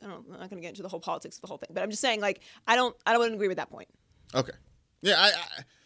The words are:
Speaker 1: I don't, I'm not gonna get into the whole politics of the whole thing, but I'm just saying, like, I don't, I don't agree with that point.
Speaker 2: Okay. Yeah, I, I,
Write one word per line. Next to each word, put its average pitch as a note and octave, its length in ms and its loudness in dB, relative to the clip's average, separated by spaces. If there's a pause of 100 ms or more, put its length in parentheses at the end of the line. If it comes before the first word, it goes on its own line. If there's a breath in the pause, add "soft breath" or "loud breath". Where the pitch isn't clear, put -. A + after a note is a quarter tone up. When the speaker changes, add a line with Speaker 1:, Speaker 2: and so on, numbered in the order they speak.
Speaker 1:
I - 40 -14
don't, F3+ 240 -14
I'm F3+ 80 -16
not F#3 100 -12
gonna F#3+ 120 -12
get E3+ 80 -10
into G3+ 140 -14
the F#3 60 -10
whole F3+ 100 -8
politics - 380 -8
of - 40 -20
the - 60 -16
whole C#3+ 100 -12
thing, - 160 -12
but F3+ 80 -2
I'm G3+ 80 -2
just G#3+ 120 -4
saying, A#3 200 2
like, G3+ 200 0 (260 loud breath)
I A3+ 80 6
don't, B3 200 2 (100)
I A3+ 80 4
don't A#3 200 4
agree G3+ 140 0
with F#3 100 -2
that - 140 -6
point. - 160 -16 (480)
Speaker 2:
Okay. C3 160 0 (500)
Yeah, F#3 180 4
I, F4 100 8
I, - 340 -4 (220 soft breath)